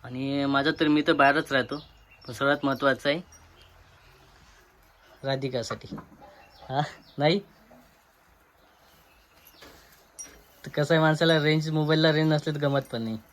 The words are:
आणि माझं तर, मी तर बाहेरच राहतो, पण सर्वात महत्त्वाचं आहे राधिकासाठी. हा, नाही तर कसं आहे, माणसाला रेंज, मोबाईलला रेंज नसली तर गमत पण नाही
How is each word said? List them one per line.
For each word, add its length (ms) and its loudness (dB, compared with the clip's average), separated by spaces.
आणि 420 -6
माझं 340 0
तर, 80 2
मी 200 4
तर 60 2
बाहेरच 380 2
राहतो, 260 -2
पण 80 -12
सर्वात 320 0
महत्त्वाचं 440 0
आहे 120 -2
राधिकासाठी. 720 -6
हा, 200 -4
नाही 220 2
तर 80 -14
कसं 220 0
आहे, 80 4
माणसाला 420 4
रेंज, 260 2
मोबाईलला 420 2
रेंज 200 2
नसली 220 0
तर 60 -6
गमत 220 0
पण 100 -6
नाही 160 -6